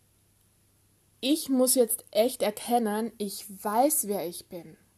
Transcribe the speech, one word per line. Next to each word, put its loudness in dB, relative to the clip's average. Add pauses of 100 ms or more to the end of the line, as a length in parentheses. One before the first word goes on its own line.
(1200)
Ich 0
muss 4
jetzt 2
echt 2
erkennen, 0
ich -8 (180)
weiß, 2
wer -4
ich -12
bin. -16 (200)